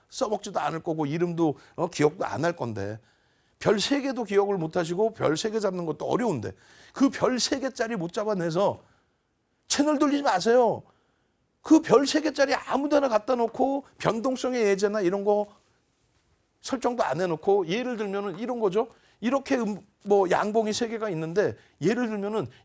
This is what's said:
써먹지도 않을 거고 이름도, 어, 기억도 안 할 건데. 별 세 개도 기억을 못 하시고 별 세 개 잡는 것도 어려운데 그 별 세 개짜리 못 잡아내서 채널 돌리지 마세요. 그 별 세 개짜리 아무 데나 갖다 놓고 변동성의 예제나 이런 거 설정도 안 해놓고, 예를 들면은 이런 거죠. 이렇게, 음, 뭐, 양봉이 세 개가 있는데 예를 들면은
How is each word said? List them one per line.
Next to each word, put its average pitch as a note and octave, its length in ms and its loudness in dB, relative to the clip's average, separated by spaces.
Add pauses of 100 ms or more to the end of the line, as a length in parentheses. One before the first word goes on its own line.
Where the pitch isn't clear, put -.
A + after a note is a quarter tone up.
(100)
써먹지도 G3+ 500 -4
않을 D#3 200 -2
거고 D#3 260 -4
이름도, E3 520 0 (160)
어, F3 160 -4
기억도 - 340 0
안 C#3 200 -4
할 E3+ 100 0
건데. G#2+ 440 -6 (600)
별 G#3 220 2
세 C#4 200 0
개도 B3+ 240 -4
기억을 G3+ 320 2
못 E3 200 -4
하시고 F3+ 380 0
별 C#3 220 0
세 G#3+ 140 -4
개 A3 80 -4
잡는 F#3 280 -2
것도 D3 200 -6
어려운데 C#3 460 -2 (400)
그 C4 180 2
별 A#3+ 300 0
세 - 180 -2
개짜리 A#3 380 -4
못 E3+ 160 -6
잡아내서 F3 720 -2 (840)
채널 D4 320 2
돌리지 C#4+ 240 2
마세요. A3 600 4 (800)
그 D#4 200 6
별 C4+ 240 4
세 D4 140 2
개짜리 C#4+ 340 0
아무 C#4 340 -2
데나 C#4+ 200 2
갖다 A3 260 0
놓고 C4 500 0 (140)
변동성의 B3 640 -2
예제나 G3+ 380 2
이런 G3 240 0
거 G#3 240 2 (1120)
설정도 A#3+ 420 -2
안 D3 180 -2
해놓고, F#3 460 2
예를 A#3+ 300 -4
들면은 G3+ 420 -6
이런 A#3+ 220 -6
거죠. A3 280 0 (320)
이렇게, C4+ 360 0
음, G#3+ 240 -4 (240)
뭐, G3 260 4
양봉이 G#3 420 0
세 A3+ 160 -2
개가 A3 220 -6
있는데 D#3+ 460 -2 (240)
예를 A3+ 280 0
들면은 G#3 380 -4 (180)